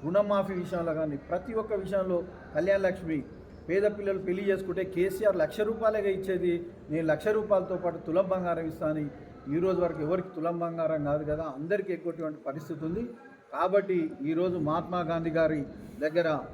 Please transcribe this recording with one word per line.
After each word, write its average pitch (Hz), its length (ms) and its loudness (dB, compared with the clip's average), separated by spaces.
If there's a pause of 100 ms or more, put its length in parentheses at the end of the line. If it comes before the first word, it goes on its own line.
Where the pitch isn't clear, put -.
రుణమాఫీ 196 480 4
విషయంలో 170 400 0
కానీ, 151 240 0
ప్రతి 180 360 -4
ఒక్క 220 200 0
విషయంలో, 190 500 0 (320)
కళ్యాణ 190 260 4
లక్ష్మి, 165 420 0 (460)
పేద 185 120 4
పిల్లలు 202 380 0
పెళ్లి 190 280 -2
చేసుకుంటే 190 360 0
కేసీఆర్ 190 520 2
లక్ష 160 260 0
రూపాయలుగా 214 480 2
ఇచ్చేది, 180 600 0 (200)
నేను 160 180 0
లక్ష 151 200 2
రూపాయలతో 202 480 2
పాటు 175 220 -2
తులం 175 300 2
బంగారం 175 380 0
ఇస్తా 156 240 -2
అని 151 200 -2 (460)
ఈ 165 40 2
రోజు 185 220 4
వరకు 165 200 0
ఎవరికి 175 340 0
తులం 170 240 -2
బంగారం 160 460 0
కాదు 147 180 2
కదా, 151 200 -2
అందరికీ 170 500 -2
ఎక్కువటువంటి 160 540 -4
పరిస్థితి 151 380 -6
ఉంది. 214 240 -2 (440)
కాబట్టి 180 580 2 (140)
ఈరోజు 170 320 2
మహాత్మా 170 420 0
గాంధీ 165 300 0
గారి 156 360 2 (340)
దగ్గర 156 400 2 (140)